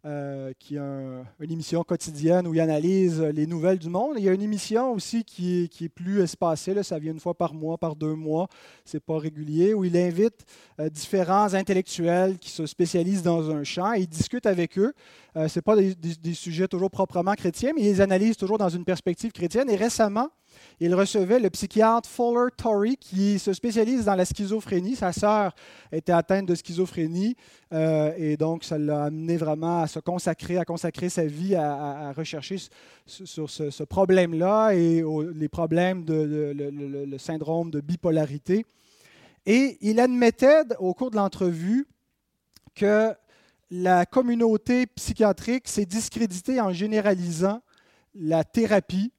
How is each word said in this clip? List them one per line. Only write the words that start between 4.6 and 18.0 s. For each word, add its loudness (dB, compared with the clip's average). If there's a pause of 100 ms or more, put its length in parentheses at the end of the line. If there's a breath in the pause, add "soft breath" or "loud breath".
aussi -4
qui -2
est, -2
qui -12
est -6
plus -2
espacée, 0
là, -2
ça -6
vient -6
une -10
fois -4
par -4
mois, -6
par -4
deux -4
mois, -2 (360 loud breath)
c'est -8
pas -4
régulier, 0
où 0
il 2
invite, 0 (360 soft breath)
euh, -2
différents 0
intellectuels 0
qui -18
se -8
spécialisent 0
dans 0
un -4
champ -2
et 0
il -2
discute -4
avec 0
eux. 2 (420 soft breath)
Euh, 0
c'est -2
pas 4
des, 4
des, -6
des -6
sujets -4
toujours -2
proprement 0
chrétiens, -2
mais 0
ils 4